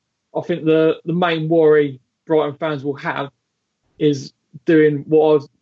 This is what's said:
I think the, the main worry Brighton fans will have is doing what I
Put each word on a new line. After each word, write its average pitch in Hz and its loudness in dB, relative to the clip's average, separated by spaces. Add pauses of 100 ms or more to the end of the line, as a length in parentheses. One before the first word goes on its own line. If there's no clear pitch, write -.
(340)
I 151 -6
think 160 -6
the, 160 2
the 165 -4
main 165 -2
worry 151 2 (240)
Brighton 147 -2
fans 151 -8
will 139 -6
have 139 -8 (680)
is 143 -2 (320)
doing 151 2
what 151 2
I 147 -20 (160)